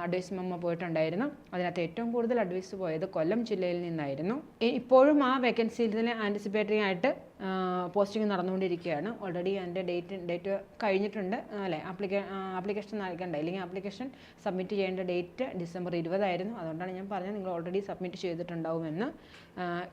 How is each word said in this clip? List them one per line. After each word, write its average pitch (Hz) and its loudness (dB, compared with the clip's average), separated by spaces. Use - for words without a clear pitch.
അഡ്വൈസ് 180 -2
മെമ്മോ 185 -2
പോയിട്ടുണ്ടായിരുന്നു. 170 0
അതിനകത്ത് 180 0
ഏറ്റവും 196 -2
കൂടുതൽ 233 2
അഡ്വൈസ് 185 -2
പോയത് 165 0
കൊല്ലം 202 2
ജില്ലയിൽ 180 0
നിന്നായിരുന്നു. 160 -2
ഇ-, 247 4
ഇപ്പോഴും 285 8
ആ 262 4
വേക്കൻസിയിൽ 226 2
തന്നെ 233 2
ആൻറ്റിസിപ്പേറ്ററി 208 2
ആയിട്ട്, 190 4
ആ, - 0
പോസ്റ്റിംഗ് 208 4
നടന്നുകൊണ്ടിരിക്കുകയാണ്. 180 0
Already 180 0
അതിൻ്റെ 180 -4
ഡേറ്റ്, 175 -4
ഡേറ്റ് 175 -2
കഴിഞ്ഞിട്ടുണ്ട്, 202 2
അല്ലേ? 165 -2
ആപ്ലിക്ക-, 196 -2
ആ, - -6
ആപ്ലിക്കേഷൻ 208 -4
നൽകണ്ട, 175 -4
ഇല്ലെങ്കിൽ 185 -2
ആപ്ലിക്കേഷൻ 196 -8
സബ്മിറ്റ് 185 -2
ചെയ്യേണ്ട 190 0
ഡേറ്റ് 175 -2
ഡിസംബർ 175 -4
ഇരുപതായിരുന്നു. 185 0
അതുകൊണ്ടാണ് 165 -4
ഞാൻ 196 -8
പറഞ്ഞത് 190 -4
നിങ്ങൾ 185 -4
already 180 -2
സബ്മിറ്റ് 175 -6
ചെയ്തിട്ടുണ്ടാവുമെന്ന്. 165 -2
ആ, 180 -2